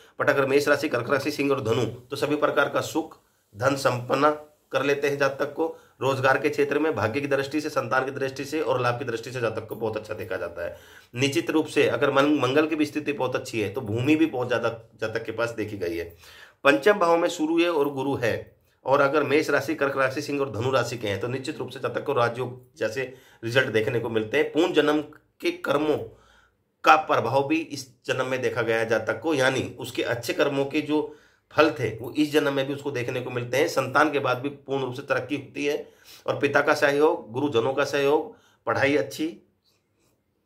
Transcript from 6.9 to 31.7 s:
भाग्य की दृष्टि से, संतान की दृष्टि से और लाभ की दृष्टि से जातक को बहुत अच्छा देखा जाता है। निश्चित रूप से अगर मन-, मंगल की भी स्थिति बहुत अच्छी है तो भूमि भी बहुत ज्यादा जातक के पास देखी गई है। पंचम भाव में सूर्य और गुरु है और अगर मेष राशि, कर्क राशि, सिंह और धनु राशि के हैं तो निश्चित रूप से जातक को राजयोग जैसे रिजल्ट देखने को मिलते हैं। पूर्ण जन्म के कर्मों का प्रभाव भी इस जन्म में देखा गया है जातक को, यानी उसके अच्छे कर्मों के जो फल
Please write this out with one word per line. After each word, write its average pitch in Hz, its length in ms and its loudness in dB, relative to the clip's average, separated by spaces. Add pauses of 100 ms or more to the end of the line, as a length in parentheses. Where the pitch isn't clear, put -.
भाग्य 143 260 -2
की 143 60 -6
दृष्टि 139 340 -2
से, 147 80 -6
संतान 131 360 0
की 139 60 -6
दृष्टि 131 340 -6
से 156 160 -4
और 123 200 0
लाभ 120 180 0
की - 60 -8
दृष्टि 117 260 -6
से 123 100 -6
जातक 107 260 -4
को - 80 -12
बहुत 110 220 -4
अच्छा 107 160 -8
देखा 95 240 -8
जाता 87 280 -8
है। - 100 -8 (400)
निश्चित 139 340 0
रूप 151 180 2
से 139 220 4
अगर 110 220 2
मन-, 143 300 4
मंगल 139 260 2
की 160 80 -2
भी 151 100 2
स्थिति 147 280 -4
बहुत 127 220 -2
अच्छी 113 260 -4
है 98 80 -2
तो 107 120 -6
भूमि 120 340 0
भी 160 100 4
बहुत 127 220 -4
ज्यादा 113 220 -2 (320)
जातक 110 240 -4
के 113 60 -6
पास 113 200 -2
देखी 104 260 -6
गई 87 200 -4
है। 82 80 -6 (580)
पंचम 202 360 6
भाव 170 180 6
में 170 120 2
सूर्य 165 380 2
और 147 260 2
गुरु 135 220 -2
है 107 440 -4 (260)
और 143 160 4
अगर 139 220 4
मेष 147 260 2
राशि, 143 260 0
कर्क 139 220 0
राशि, 131 240 0
सिंह 143 200 -4
और 139 100 -2
धनु 120 200 -2
राशि 120 260 0
के 107 100 -6
हैं 98 120 -2
तो 120 80 -4
निश्चित 131 300 -6
रूप 127 120 -8
से 135 100 -14
जातक 123 240 -4
को 143 100 -2
राजयोग 120 480 0 (160)
जैसे 123 360 -4 (300)
रिजल्ट 113 260 2
देखने 110 300 2
को 117 100 -4
मिलते 110 280 -2
हैं। 151 140 2
पूर्ण 170 220 2
जन्म 151 280 4 (400)
के 170 100 -2
कर्मों 147 460 0 (840)
का 160 140 8
प्रभाव 139 500 0
भी 160 100 0
इस 135 300 -8 (180)
जन्म 131 220 -2
में 131 140 -2
देखा 117 200 -2
गया 113 180 0
है 117 100 0
जातक 110 300 0
को, 160 140 -2
यानी 131 280 2 (180)
उसके 127 240 -6
अच्छे 117 300 -4
कर्मों 139 320 0
के 147 160 -2
जो 147 340 -2 (380)
फल 127 180 6